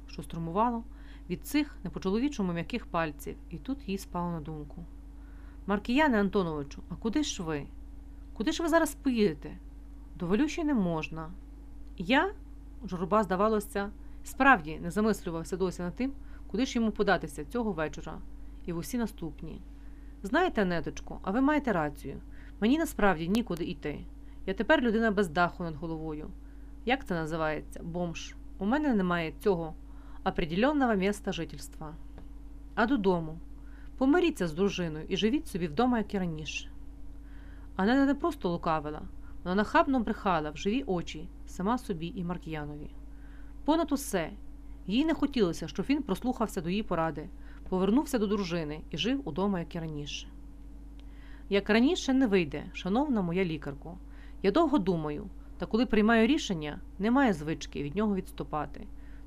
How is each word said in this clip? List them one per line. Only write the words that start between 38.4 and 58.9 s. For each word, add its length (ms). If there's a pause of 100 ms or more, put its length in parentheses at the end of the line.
лукавила, 520 (420)
вона 120
нахабно 440
брехала 520
в 60
живі 260
очі 460 (180)
сама 300
собі 380
і 80
Маркіянові. 680 (760)
Понад 260
усе, 400 (560)
їй 180
не 80
хотілося, 540
щоб 220
він 140
прослухався 580
до 80
її 140
поради, 460 (400)
повернувся 500
до 80
дружини 540 (100)
і 60
жив 300
удома, 320
як 160
і 40
раніше. 480 (1200)
Як 200
раніше 440
не 140
вийде, 460
шановна 480
моя 240
лікарко. 520 (460)
Я 80
довго 260
думаю, 500 (300)
та 80
коли 200
приймаю 420
рішення, 520 (200)
немає 340
звички 500
від 120
нього 200
відступати. 720 (400)